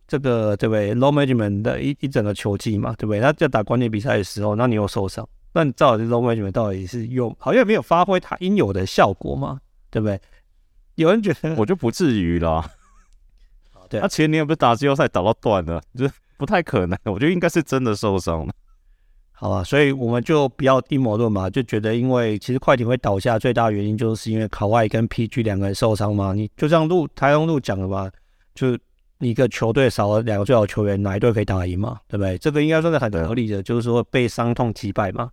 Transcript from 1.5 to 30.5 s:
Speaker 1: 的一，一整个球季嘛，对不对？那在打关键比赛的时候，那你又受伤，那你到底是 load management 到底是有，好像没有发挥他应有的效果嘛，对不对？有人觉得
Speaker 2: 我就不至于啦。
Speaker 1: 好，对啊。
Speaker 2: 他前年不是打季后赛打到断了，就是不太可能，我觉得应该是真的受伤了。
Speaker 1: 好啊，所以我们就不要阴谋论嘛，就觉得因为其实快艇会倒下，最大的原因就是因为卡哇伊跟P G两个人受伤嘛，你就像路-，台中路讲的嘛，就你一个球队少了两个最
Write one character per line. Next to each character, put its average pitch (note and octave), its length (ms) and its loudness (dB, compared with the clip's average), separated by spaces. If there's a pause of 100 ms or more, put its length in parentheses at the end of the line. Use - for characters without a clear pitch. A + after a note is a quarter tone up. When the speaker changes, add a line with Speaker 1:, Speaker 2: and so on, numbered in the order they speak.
Speaker 1:
的 B2 180 -2
一， C#3 200 -4
一 D3 60 -4
整 C3+ 160 -2
个 G#2 120 -2
球 G2+ 220 -2
季 G#2+ 200 -4
嘛， A#2 220 -4
对 - 80 -6
不 G#2+ 60 -2
对？ G#2 80 0
那 C3+ 120 4
在 D#3 160 0
打 A#2 140 0
关 A#2+ 180 -2
键 A#2+ 100 0
比 G#2+ 80 -4
赛 A2+ 200 0
的 G2+ 40 0
时 G2+ 200 -8
候， G#2 120 0
那 A2 120 0
你 A2+ 80 2
又 G#2 120 0
受 G2 220 -4
伤， A2 180 -10 (280)
那 E3 100 2
你 C3+ 80 0
到 C3 240 4
底 A2+ 80 -2
是 A2+ 60 -4
load A#2+ 260 0
management G2 160 -4
到 A2 180 -2
底 F#2+ 160 -6
是 A2+ 220 -8
有， B2 300 -4
好 C#3+ 160 -2
像 A#3+ 120 4
没 G#3 60 0
有 G3 80 2
发 E3+ 240 2
挥 F#3 160 0
他 - 200 -8
应 F#3 160 0
有 A2 160 2
的 F#2+ 120 -2
效 A2+ 300 4
果 C#3+ 200 -6
嘛， C#3 240 -6 (320)
对 A#2+ 120 -2
不 G#2+ 40 0
对？ G2 140 -2 (760)
有 D#3+ 140 4
人 A3 120 4
觉 G3+ 100 0
得 D#3+ 240 -4
Speaker 2:
我 A2 80 2
就 F3 100 2
不 A#2+ 160 0
至 B2 300 2
于 E2+ 180 0
啦。 D#2+ 320 0 (1000)
Speaker 1:
好， - 180 -20
对 A#2+ 120 -4
啊。 - 20 0
Speaker 2:
他 G3 60 2
前 D#3 220 2
年 D#3 140 0
不 D3 80 -2
是 D#3+ 40 0
打 A#2+ 180 4
季 B2+ 140 0
后 C#3 80 4
赛 C#3+ 100 4
打 G2 160 -2
到 G#2 120 4
断 G2 300 0
了， D#2+ 160 -4 (140)
就 B2+ 140 -2
是 C3+ 60 -8 (220)
不 C#3+ 80 -8
太 F#3 160 0
可 G2+ 260 0
能， F2+ 180 -4
我 F#2+ 140 -4
觉 B2+ 80 0
得 F3 60 4
应 F3 60 -2
该 E3+ 100 0
是 E3 140 2
真 C3 220 -2
的 A2 100 0
受 G2 240 0
伤 E2 260 -4
了。 - 80 -8 (760)
Speaker 1:
好 - 200 -8
啊， G2 120 -2
所 C3+ 180 0
以 C#3 120 4
我 B2 180 -2
们 A#2+ 100 0
就 C#3+ 280 2
不 C3 160 -6
要 C3 240 4
阴 C#3 120 0
谋 A2 160 2
论 A#2 140 0
嘛， F#2+ 180 -2
就 B2+ 140 -2
觉 A2+ 160 -4
得 G#2+ 160 0
因 B2 160 0
为 A#2 300 0
其 - 120 -6
实 C3 60 0
快 C#3+ 180 4
艇 A#2+ 80 -2
会 B2 120 0
倒 G#2 240 -2
下， A2+ 180 0
最 B2 160 0
大 A#2 120 2
的 A2 60 2
原 G2+ 140 -2
因 G#2+ 100 -2
就 A2 200 0
是 A2 160 -6
因 A2 80 -2
为 G#2+ 80 -2
卡 - 180 -4
哇 A2+ 180 4
伊 G#2+ 40 0
跟 A2+ 180 0
P A2+ 220 -4
G A2+ 160 -2
两 G#2 120 0
个 G2 100 -2
人 G2 60 -2
受 A2 220 0
伤 G#2 180 0
嘛， G2 200 0
你 G#2 240 -4
就 D3+ 120 0
像 D#3+ 200 4
路-， E3+ 260 0
台 C#3 180 2
中 D3+ 140 2
路 D#3 140 0
讲 G2 180 -4
的 F#2+ 80 -4
嘛， F#2+ 240 -6 (420)
就 B2+ 240 0 (420)
你 B2+ 120 -2
一 A2+ 40 -2
个 B2+ 120 4
球 A2+ 260 0
队 C3 160 4
少 G#2 200 0
了 G#2+ 140 2
两 G#2+ 180 0
个 G2+ 40 -2
最 B2+ 120 4